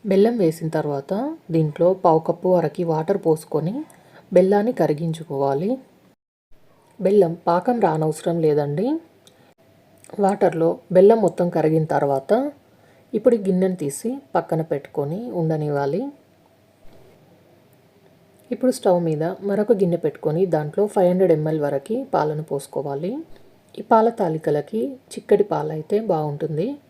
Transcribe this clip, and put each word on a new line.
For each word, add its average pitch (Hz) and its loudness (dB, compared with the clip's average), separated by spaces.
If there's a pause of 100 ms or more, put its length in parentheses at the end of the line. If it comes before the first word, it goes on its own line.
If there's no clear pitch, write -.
(100)
బెల్లం 214 4
వేసిన 160 0 (120)
తర్వాత 147 -4 (440)
దీంట్లో 160 2 (160)
పావు 160 4
కప్పు 185 -2
వరకు 165 -2
వాటర్ 202 -2
పోసుకొని 160 -2 (600)
బెల్లాన్ని 202 4
కరిగించుకోవాలి. 151 -2 (1300)
బెల్లం 185 4 (140)
పాకం 180 0
రానవసరం 156 0
లేదండి. 147 0 (1400)
వాటర్లో 170 2 (260)
బెల్లం 202 8
మొత్తం 175 0
కరిగిన 156 2
తర్వాత 139 0 (840)
ఇప్పుడు 233 4 (100)
గిన్నెను 185 0
తీసి 147 -6 (240)
పక్కన 165 -2 (120)
పెట్టుకొని 147 -6 (220)
ఉండనివ్వాలి. 151 -2 (2500)
ఇప్పుడు 254 0
స్టవ్ 180 2
మీద 156 -2 (240)
మరొక 208 2
గిన్నె 170 2
పెట్టుకొని 156 -2 (100)
దాంట్లో 151 -2 (100)
ఫైవ్ 185 4
హండ్రెడ్ 180 4
ఎంఎల్ 156 -2
వరకు 143 -4 (180)
పాలను 151 -2
పోసుకోవాలి. 143 -6 (680)
ఈ 214 -12
పాల 220 6 (120)
తాలికలకి 160 -2 (320)
చిక్కటి 202 2
పాలైతే 156 -4 (140)
బాగుంటుంది. 151 -4 (220)